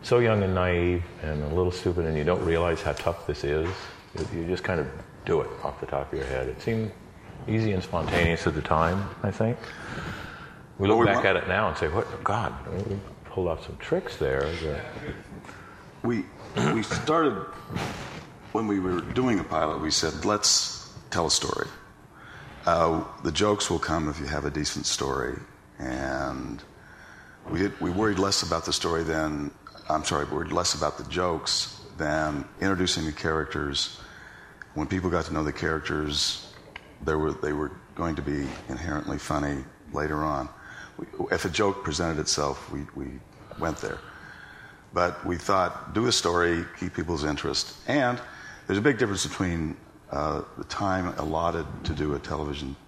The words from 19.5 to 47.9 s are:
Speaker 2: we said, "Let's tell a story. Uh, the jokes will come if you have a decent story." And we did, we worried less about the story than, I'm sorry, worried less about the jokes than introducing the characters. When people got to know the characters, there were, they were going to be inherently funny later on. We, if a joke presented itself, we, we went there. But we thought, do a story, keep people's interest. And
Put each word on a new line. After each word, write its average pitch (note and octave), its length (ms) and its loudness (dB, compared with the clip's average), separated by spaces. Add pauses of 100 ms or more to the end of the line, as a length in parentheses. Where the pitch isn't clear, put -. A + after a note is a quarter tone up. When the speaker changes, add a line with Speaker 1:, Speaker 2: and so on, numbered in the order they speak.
Speaker 2:
we D#2 80 0
said, D2+ 340 0
"Let's - 680 2 (160)
tell E2+ 160 2
a D#2 60 2
story. - 360 0 (1000)
Uh, E2 360 6 (200)
the D#2+ 80 2
jokes G2+ 400 4
will E2+ 80 2
come D#2+ 280 0
if D2 120 -4
you C#2 80 -4
have D2 180 -2
a C#2+ 60 0
decent D2 340 -2
story." C2 540 0 (400)
And C2 840 -4 (880)
we E2 100 0
did, G2+ 220 2
we F2 80 0
worried G2 300 2
less G2 240 4
about E2 220 0
the F2 80 -2
story E2 280 2
than, D#2 480 0 (400)
I'm D#2 140 2
sorry, D2 220 0
worried D#2+ 260 -2
less F2 240 2
about D2+ 220 0
the - 80 -8
jokes - 720 0 (180)
than D2+ 480 0 (140)
introducing F#2 460 2
the D2+ 80 -2
characters. D2 840 -2 (800)
When D#2 120 0
people F#2 220 0
got E2 160 2
to F2 80 -6
know D#2 100 2
the D2+ 100 0
characters, D2+ 1000 -2 (480)
there D#2 160 2
were, D#2 140 2
they D2+ 220 -2
were D2 180 -2 (240)
going E2 220 0
to D2 40 -4
be C#2+ 240 -2 (220)
inherently C#2+ 500 -4
funny C#2+ 460 -2 (300)
later D2+ 240 0
on. D2+ 320 0 (480)
We, - 100 -10 (240)
if F2+ 140 0
a F#2+ 40 -2
joke G2 340 2
presented E2 360 0
itself, D2 520 0
we, C#2+ 220 -6
we C#2 140 -6 (500)
went E2 200 -2
there. G1+ 220 -6 (960)
But F2 320 2
we F2+ 120 0
thought, F2+ 560 0
do A2+ 140 4
a A#2 40 4
story, F2 540 4 (120)
keep F2+ 160 -6
people's E2 300 -2
interest. D2 500 0 (140)
And B2 320 2 (480)